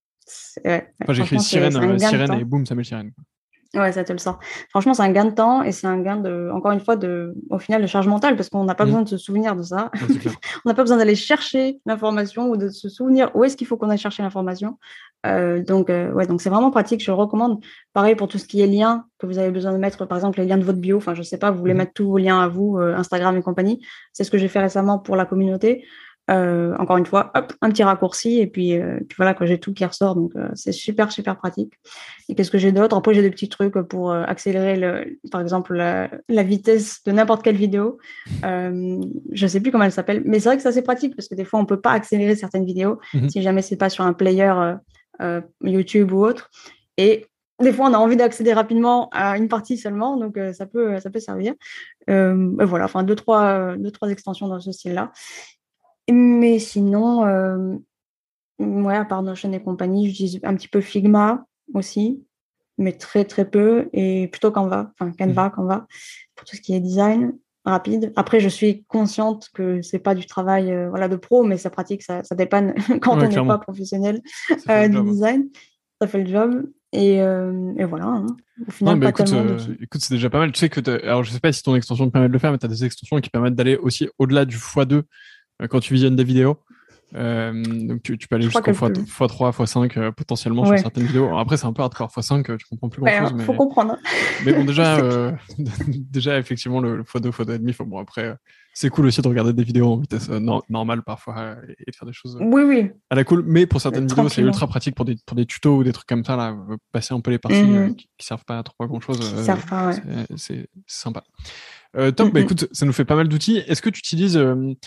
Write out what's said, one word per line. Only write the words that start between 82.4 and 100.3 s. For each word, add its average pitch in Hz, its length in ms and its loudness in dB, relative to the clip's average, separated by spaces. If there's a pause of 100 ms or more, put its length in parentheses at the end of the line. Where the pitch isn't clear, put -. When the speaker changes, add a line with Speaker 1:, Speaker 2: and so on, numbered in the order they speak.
Speaker 2:
mais 135 80 0
t'as 117 80 -6
des 113 180 -4
extensions - 340 -4
qui - 120 -6
permettent 123 240 0
d'aller 127 220 4
aussi 135 300 -2 (120)
au-delà 135 260 4
du 120 100 -8
fois 135 300 0
deux, 147 180 2 (580)
euh, 120 60 -6
quand 127 120 0
tu - 140 -2
visionnes 131 220 4
des 131 80 4
vidéos. 131 340 4 (560)
Euh, 113 500 -4
donc, 113 380 -6
tu, - 160 -6
tu - 100 -16
peux 120 80 -2
aller 117 100 2
Speaker 1:
Je 117 40 2
crois 117 120 2
Speaker 2:
jusqu'au - 100 0 (180)
Speaker 1:
que 101 40 0
Speaker 2:
fois, 92 140 -4
fois - 200 -2
trois, 123 240 0
fois 117 160 -2
cinq, 123 280 -2
euh, 110 160 -2
potentiellement 120 520 -4
Speaker 1:
Ouais. 202 140 6
Speaker 2:
sur - 20 4
certaines 120 260 -2
vidéos. 127 220 2
Alors 85 120 -2
après, 113 160 0
c'est 127 100 -4
un 113 60 -2
peu 113 120 -6
hardcore 120 280 -6
fois 113 120 -8
cinq, 139 260 -2
euh, 113 80 -6
tu - 80 -16
comprends 117 240 -10
plus 135 120 -10
Speaker 1:
Ouais, 165 100 2
Speaker 2:
grand-chose, 208 280 0
Speaker 1:
hein, 113 60 -4
faut 262 80 -2
Speaker 2:
mais 269 40 -2
Speaker 1:
comprendre. 247 400 2 (460)
Speaker 2:
mais 135 100 4
bon, 147 120 4
déjà, 156 300 2
Speaker 1:
<laughs> - 20 4
C'est 135 80 4
Speaker 2:
euh, 123 260 0 (260)
<laughs> 143 300 -6
déjà, 135 520 -2
effectivement, 123 420 -4
le, 117 160 -2
le 113 60 -8
fois 117 180 -6
deux, 120 100 -2
fois 117 140 -6
deux 113 80 -6
et 113 60 -6
demi, 120 140 -4
faut... - 120 -10
bon, 98 140 -10
après, 113 260 -10
euh, 113 80 -8 (400)
c'est 143 160 -2
cool 143 160 2
aussi 131 160 2
de 127 80 0
regarder 120 240 2
des 120 100 2
vidéos 120 300 2
en 113 40 0
vitesse, 113 320 -6
euh, 110 100 -4